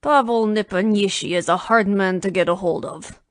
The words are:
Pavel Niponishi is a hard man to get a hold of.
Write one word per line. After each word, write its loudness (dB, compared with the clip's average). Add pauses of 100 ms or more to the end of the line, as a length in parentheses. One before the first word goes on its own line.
Pavel 2
Niponishi 0
is -2
a 4
hard 2
man 0
to -4
get 0
a 0
hold -2
of. -14 (100)